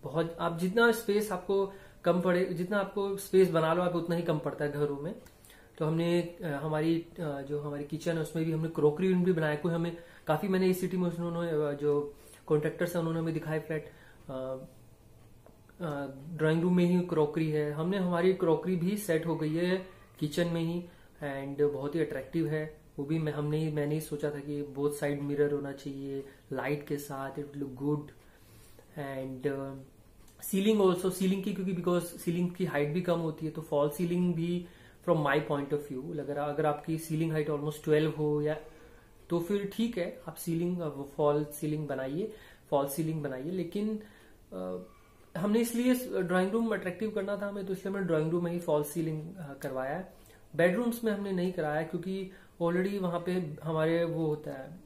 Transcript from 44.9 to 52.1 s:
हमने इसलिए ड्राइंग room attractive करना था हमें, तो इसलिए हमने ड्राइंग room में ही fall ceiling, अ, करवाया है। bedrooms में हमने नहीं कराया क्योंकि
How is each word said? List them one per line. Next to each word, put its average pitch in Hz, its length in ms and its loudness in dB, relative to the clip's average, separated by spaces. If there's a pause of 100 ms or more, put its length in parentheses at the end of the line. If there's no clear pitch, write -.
हमने 208 220 4
इसलिए 233 600 2
ड्राइंग 185 300 2
room 226 220 2
attractive 185 360 -4
करना 202 260 -2
था 202 100 -4
हमें, 202 200 -6
तो 190 60 -4
इसलिए 190 220 -4
हमने 196 120 -2
ड्राइंग 160 240 2
room 175 140 2
में 170 80 0
ही 175 60 -2
fall 151 260 2
ceiling, 160 520 -4
अ, 143 180 -12
करवाया 135 420 -4
है। - 280 -12 (320)
bedrooms 220 480 2
में 220 80 2
हमने 202 200 -4
नहीं 180 200 0
कराया 156 300 -2
क्योंकि 185 480 -6 (320)